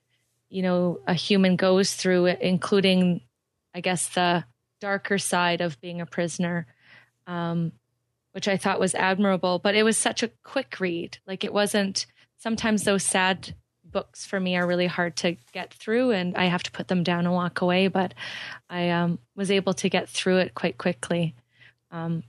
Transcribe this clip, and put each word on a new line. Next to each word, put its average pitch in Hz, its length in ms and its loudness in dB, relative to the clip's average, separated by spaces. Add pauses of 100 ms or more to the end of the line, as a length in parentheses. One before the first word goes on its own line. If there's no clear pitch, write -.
(500)
you 185 140 -6
know, 180 440 2
a 180 60 2
human 190 420 4
goes 185 380 4
through, 180 320 2
including, 180 960 2 (520)
I 180 60 -12
guess, 180 300 -2
the 175 340 2 (380)
darker 196 360 -2
side 175 440 0
of 170 180 -4
being 175 220 -10
a 165 40 -8
prisoner, 175 640 -4 (580)
um, 170 460 -4 (640)
which 190 160 -4
I 196 80 2
thought 190 240 0
was 190 140 2
admirable. 185 640 2
But 202 160 2
it 214 80 6
was 220 140 4
such 233 260 0
a 226 80 -2 (120)
quick - 380 -8
read. 175 440 -4
Like, 190 200 -8
it - 80 -6
wasn't, 202 520 0 (320)
sometimes 220 460 0
those 196 200 2
sad 190 520 0 (340)
books - 360 -8
for - 120 -4
me 185 200 0
are 180 100 2
really 175 180 2
hard 170 300 -2
to 175 220 -2 (160)
get 185 200 -12
through, 240 380 0
and 180 240 0
I 180 100 2
have 175 180 2
to - 80 -12
put - 180 -8
them 180 140 2
down 175 220 0
and 175 80 2
walk 175 280 -2
away. 185 260 4
But 190 260 0 (560)
I, 175 200 -2
um, 175 280 2 (160)
was 196 160 -4
able 196 260 2
to - 140 -2
get 180 200 0
through - 300 0
it 180 140 0
quite - 240 -4
quickly. 170 580 -2 (540)
Um, 165 400 -6